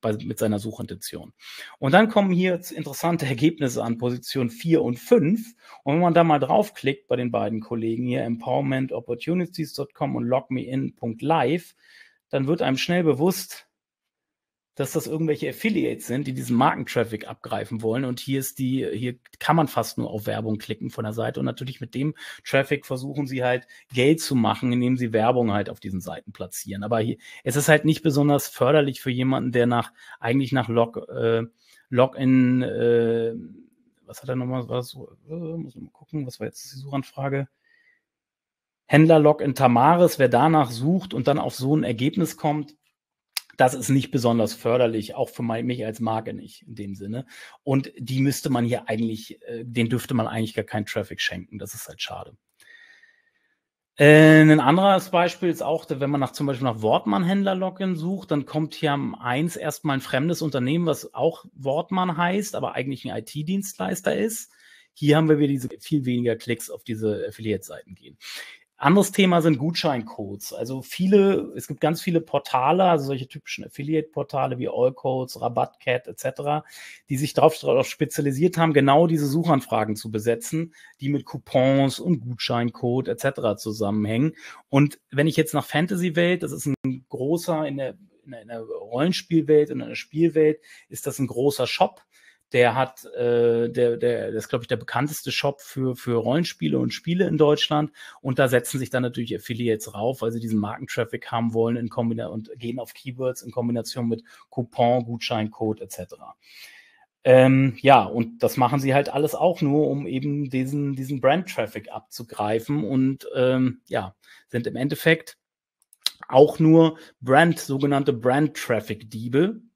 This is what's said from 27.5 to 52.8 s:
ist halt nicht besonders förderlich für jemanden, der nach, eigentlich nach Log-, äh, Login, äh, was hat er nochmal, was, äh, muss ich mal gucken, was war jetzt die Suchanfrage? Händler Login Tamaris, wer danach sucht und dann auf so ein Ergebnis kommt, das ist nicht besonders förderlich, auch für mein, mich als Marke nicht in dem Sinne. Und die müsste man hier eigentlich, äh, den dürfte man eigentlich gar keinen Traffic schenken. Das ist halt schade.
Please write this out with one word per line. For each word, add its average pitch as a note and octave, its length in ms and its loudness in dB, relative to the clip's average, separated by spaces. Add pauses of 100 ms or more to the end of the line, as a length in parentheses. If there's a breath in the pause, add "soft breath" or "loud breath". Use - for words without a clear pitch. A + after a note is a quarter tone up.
ist C#3+ 140 0
halt D3+ 160 6
nicht D#3 180 2
besonders C#3+ 460 2
förderlich C#3 540 0
für C3+ 80 -4
jemanden, B2+ 420 0
der A#2+ 140 4
nach, A#2+ 260 0 (280 loud breath)
eigentlich B2 320 0
nach A#2+ 180 -2
Log-, A#2 360 0
äh, A#2 360 -2 (480 soft breath)
Login, B2+ 720 4
äh, A#2 720 0 (720)
was - 160 -20
hat C3 80 -10
er B2+ 60 -4
nochmal, B2+ 340 -6
was, B2 260 -8 (320)
äh, D3+ 60 -12
muss E3 420 -10
ich C3+ 60 -18
mal D#3 80 -18
gucken, C#3+ 360 -10
was - 140 -14
war A2 60 -6
jetzt - 180 -14
die C3+ 140 -18
Suchanfrage? C#3 680 -6 (1400)
Händler D#3+ 320 8
Login D3 360 4
Tamaris, C#3 640 4
wer E3+ 120 4
danach C#3 400 4
sucht D3+ 420 -2
und C3 160 -2
dann C3+ 100 2
auf - 160 -6
so C3+ 220 0
ein D3 80 0
Ergebnis C#3 540 -2
kommt, D3 360 -4 (840)
das B2+ 160 6
ist C3 160 -4
nicht C3+ 200 2
besonders A#2 440 2
förderlich, A#2 600 0
auch C3 140 -4
für - 140 -12
mein, A#2 240 -4
mich B2 180 -4
als A2 160 -8
Marke A2+ 320 -4
nicht - 340 -16
in A#2 80 -18
dem G2+ 200 -10
Sinne. G#2 320 -10 (360 loud breath)
Und C3+ 360 0
die C3 220 -4
müsste C3+ 280 0
man A#2+ 160 0
hier A#2+ 240 -4
eigentlich, A2+ 540 -6
äh, A#2 200 -12
den A#2 280 -2
dürfte B2+ 240 -4
man A2+ 120 0
eigentlich A2 280 -6
gar G#2+ 100 -4
keinen G#2 220 -6
Traffic - 340 -8
schenken. F#2 380 -8
Das G2 160 -14
ist - 120 -14
halt - 140 -18
schade. F#2+ 340 -12 (1600 soft breath)